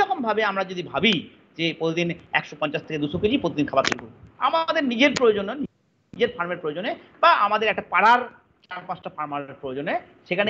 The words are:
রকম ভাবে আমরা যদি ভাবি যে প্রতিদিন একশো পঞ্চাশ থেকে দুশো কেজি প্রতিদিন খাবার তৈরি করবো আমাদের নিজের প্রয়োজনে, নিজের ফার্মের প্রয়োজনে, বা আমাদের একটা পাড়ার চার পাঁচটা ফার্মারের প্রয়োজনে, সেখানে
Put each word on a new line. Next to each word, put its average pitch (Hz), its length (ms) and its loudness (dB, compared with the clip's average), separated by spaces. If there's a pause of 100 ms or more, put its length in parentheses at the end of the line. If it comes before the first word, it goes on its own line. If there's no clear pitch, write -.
রকম 381 160 0 (100)
ভাবে 214 220 2
আমরা 190 220 -2
যদি 175 200 -6
ভাবি 180 220 4 (440)
যে 165 80 -2 (140)
প্রতিদিন 165 280 0 (320)
একশো - 220 -8
পঞ্চাশ 151 260 -2
থেকে 156 160 -6
দুশো 147 180 -4
কেজি 214 220 2
প্রতিদিন 151 260 0
খাবার 135 180 2
তৈরি - 140 -2
করবো 113 140 -18 (320)
আমাদের 320 440 0
নিজের 247 280 4
প্রয়োজনে, 214 340 2 (600)
নিজের 233 220 0
ফার্মের 175 260 -6
প্রয়োজনে, 165 300 -6 (300)
বা 330 80 8 (160)
আমাদের 214 260 0
একটা 202 120 -4 (100)
পাড়ার 220 280 6 (460)
চার 185 220 -12
পাঁচটা 180 260 -8
ফার্মারের 143 460 -8
প্রয়োজনে, 143 320 -4 (340)
সেখানে 202 220 0